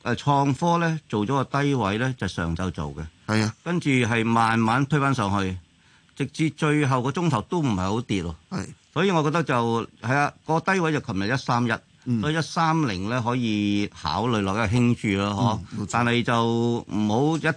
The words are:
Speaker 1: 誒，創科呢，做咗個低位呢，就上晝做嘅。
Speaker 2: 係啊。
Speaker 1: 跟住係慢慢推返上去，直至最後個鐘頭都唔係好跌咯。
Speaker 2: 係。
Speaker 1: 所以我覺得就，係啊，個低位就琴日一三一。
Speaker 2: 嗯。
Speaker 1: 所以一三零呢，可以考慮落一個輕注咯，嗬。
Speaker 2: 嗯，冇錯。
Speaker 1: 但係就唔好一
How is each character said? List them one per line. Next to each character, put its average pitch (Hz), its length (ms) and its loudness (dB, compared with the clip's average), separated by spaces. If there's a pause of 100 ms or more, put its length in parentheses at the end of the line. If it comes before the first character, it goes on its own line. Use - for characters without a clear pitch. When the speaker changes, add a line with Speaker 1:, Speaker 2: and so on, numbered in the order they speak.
Speaker 1:
誒， 117 120 -2
創 143 380 2
科 170 240 2
呢， 160 220 0 (100)
做 107 160 0
咗 131 180 0
個 139 200 -2
低 143 100 0
位 104 240 0
呢， 127 180 -2
就 101 120 -4
上 82 280 -2
晝 92 140 -4
做 76 260 -6
嘅。 78 80 -10 (220)
Speaker 2:
係 107 180 2
啊。 107 200 -2
Speaker 1:
跟 170 160 -2
住 147 100 -2
係 117 340 2
慢 113 360 2
慢 117 260 2
推 147 140 2
返 139 160 2
上 101 260 0
去， 92 160 -2 (580)
直 139 120 -4
至 160 240 -2
最 151 340 0
後 131 160 2
個 120 100 -2
鐘 175 160 -2
頭 120 160 2
都 - 160 -4
唔 135 140 2
係 95 40 0
好 98 240 0
跌 98 200 -2
咯。 82 140 -6 (160)
Speaker 2:
係。 190 160 -6 (260)
Speaker 1:
所 156 100 0
以 202 60 2
我 165 140 2
覺 151 80 0
得 170 100 0
就， 117 460 0 (120)
係 117 140 -2
啊， 143 180 0 (140)
個 160 140 0
低 190 200 0
位 160 120 0
就 147 80 0
琴 101 200 -4
日 101 140 -2
一 135 40 0
三 123 280 0
一。 113 60 0 (340)
Speaker 2:
嗯。 120 140 0
Speaker 1:
所 143 100 -2
以 156 60 -2
一 160 60 0
三 160 440 0
零 98 220 -4
呢， 123 180 -2
可 120 80 0
以 104 640 0
考 90 320 -2
慮 113 140 2
落 95 120 0
一 104 40 -2
個 113 100 0
輕 120 260 2
注 101 240 0
咯， 101 140 0
嗬。 107 280 0 (120)
Speaker 2:
嗯， 110 80 -8
冇 107 60 -4
錯。 92 40 -8
Speaker 1:
但 120 160 2
係 120 160 2
就 117 240 2
唔 117 640 0
好 143 300 2
一 151 180 -2